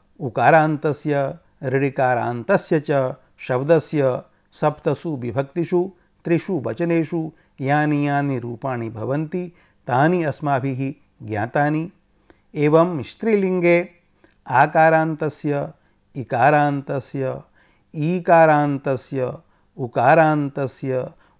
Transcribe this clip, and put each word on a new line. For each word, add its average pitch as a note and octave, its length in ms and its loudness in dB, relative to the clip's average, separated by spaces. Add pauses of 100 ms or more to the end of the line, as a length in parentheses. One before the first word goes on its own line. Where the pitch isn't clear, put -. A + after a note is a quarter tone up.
(200)
उकारान्तस्य, D3 1160 0 (260)
ऋडिकारान्तस्य C3 1300 0
च C3+ 240 0 (240)
शब्दस्य C#3 840 0 (300)
सप्तसु D3+ 640 -4
विभक्तिषु C#3 760 -4 (320)
त्रिषु E3 420 -2
वचनेषु E3 640 -2 (280)
यानि C#3+ 480 0
यानि C#3+ 300 -2
रूपाणि A#2+ 520 -8
भवन्ति, D3+ 640 -6 (340)
तानि D#3+ 360 2
अस्माभिः C3+ 720 -4 (320)
ज्ञातानि. D3 640 -2 (640)
एवं D#3+ 480 2
स्त्रीलिङ्गे F#3 840 0 (600)
आकारान्तस्य, D#3 1200 2 (480)
इकारान्तस्य, C#3 1200 0 (540)
ईकारान्तस्य, D3 1400 2 (460)
उकारान्तस्य, C#3 1300 0 (300)